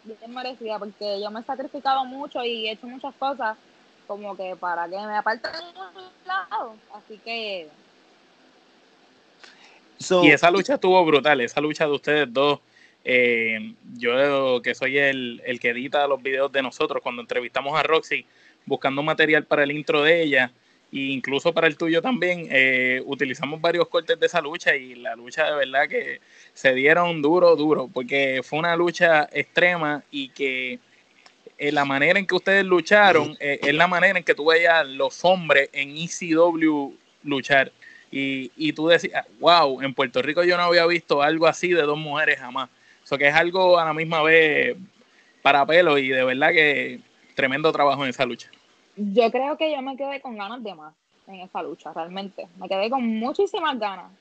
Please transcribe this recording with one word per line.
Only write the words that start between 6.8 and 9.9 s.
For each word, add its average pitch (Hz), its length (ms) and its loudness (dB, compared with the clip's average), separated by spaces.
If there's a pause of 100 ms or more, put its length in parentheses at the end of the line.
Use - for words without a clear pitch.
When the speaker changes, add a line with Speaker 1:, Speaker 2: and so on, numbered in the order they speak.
Speaker 1:
así 214 240 -20
que 208 500 -10 (2250)